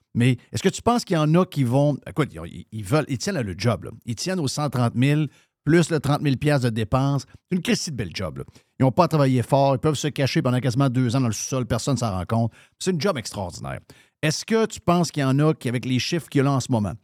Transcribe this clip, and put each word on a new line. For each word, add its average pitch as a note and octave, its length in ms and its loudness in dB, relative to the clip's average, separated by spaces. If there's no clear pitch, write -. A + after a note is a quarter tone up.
Mais A#2+ 220 4
est-ce A2 100 -4
que F#3+ 60 -2
tu - 140 -12
penses A#3+ 240 0
qu'il F3 100 0
y - 20 2
en D3+ 160 2
a F3+ 120 4
qui C#3+ 180 -2
vont, C#3 320 2
écoute, C3+ 280 -2
ils, E2 360 -12
ils A2 140 -10
veulent, C#3 240 0
ils B2+ 80 -4
tiennent G3 220 -4
à B2 40 -2
le F#2+ 140 -6
job, G2 280 -2
là. - 60 -12
Ils A#2 100 -6
tiennent F#3 240 -4
aux D3 80 -2
cent D3 220 -4
trente C3 260 0
mille, C#3+ 340 2
plus E3 260 4
le D3+ 100 0
trente C#3+ 200 0
mille C#3 180 0
piastres C#3+ 280 2
de A#2+ 40 2
dépenses. C3 540 0
C'est F3+ 60 0
une E3 60 -2
quasi - 280 -2
de C3 60 -8
belle F2 180 -6
job, D2 240 -6
là. C2 60 -8
Ils C3 60 2
n'ont C3 80 4
pas F3+ 120 6
à D#3+ 40 2
travailler C3+ 340 4
fort, C#3 320 4
ils B2 60 -2
peuvent D#3 140 2
se D3 140 -4
cacher C#3+ 340 0
pendant B2 180 0
quasiment C3 300 2
deux B2 260 2
ans C3+ 40 2
dans B2 80 2
le G#2 40 0
sous-sol, B2+ 340 -6
personne B2+ 280 -2
ne - 40 0
s'en A#2 120 -2
rend F#2 160 -4
compte. A2+ 260 0
C'est F#3 140 -2
une D#3+ 80 0
job E3+ 180 0
extraordinaire. E2+ 600 -8
Est-ce D3+ 220 -2
que A3 220 0
tu - 140 -8
penses F3 320 0
qu'il D3 100 -2
y C3+ 40 0
en C3 140 2
a D#3 140 4
qui, - 140 -6
avec A#2 160 -2
les B2+ 140 0
chiffres - 300 -4
qu'il C#3+ 120 0
y - 20 4
a - 20 4
là C#3+ 80 2
en C3 80 2
ce - 120 -4
moment, G#2 200 0